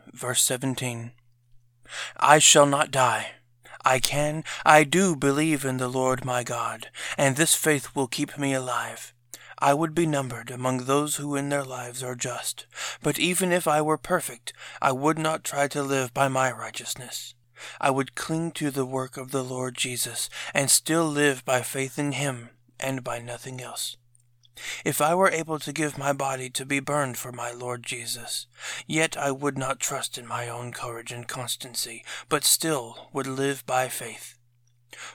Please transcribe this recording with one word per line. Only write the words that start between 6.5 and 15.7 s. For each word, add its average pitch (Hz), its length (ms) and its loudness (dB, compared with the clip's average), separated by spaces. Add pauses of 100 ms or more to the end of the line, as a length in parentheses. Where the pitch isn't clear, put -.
and 135 200 4
this 160 180 4
faith - 400 2
will 139 120 0
keep 143 300 -4
me 139 160 0
alive. 127 600 -4 (440)
I 143 160 4
would 156 220 0
be 170 100 2
numbered 131 460 -2
among 127 280 0
those 143 360 2
who 143 220 -4
in 139 100 -2
their 143 160 0
lives 127 400 -10
are 127 100 -6
just, 123 520 -6 (360)
but 147 160 0
even 175 360 2
if 175 120 2
I 151 160 4
were 156 160 2
perfect, - 540 -4 (300)
I 139 100 4
would 143 260 2
not 156 280 -2
try 143 240 0
to 147 120 -4